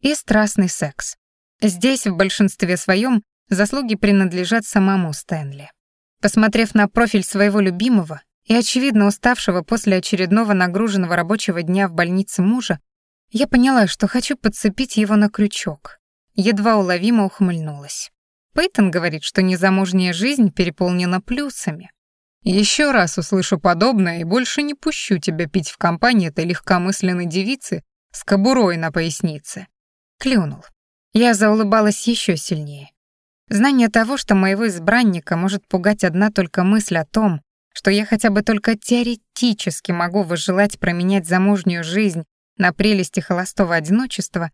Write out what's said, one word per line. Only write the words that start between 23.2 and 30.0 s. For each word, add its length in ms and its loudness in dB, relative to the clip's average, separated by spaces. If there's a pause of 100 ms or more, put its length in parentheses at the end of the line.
подобное 600 0
и 20 -6
больше 380 -2
не 120 -4
пущу 440 -4
тебя 300 -4
пить 220 -4
в 80 -16
компании 520 0
этой 160 -4
легкомысленной 800 -2
девицы 580 -4 (280)
с 120 -14
кобурой 540 2
на 140 -4
пояснице». 760 -6 (500)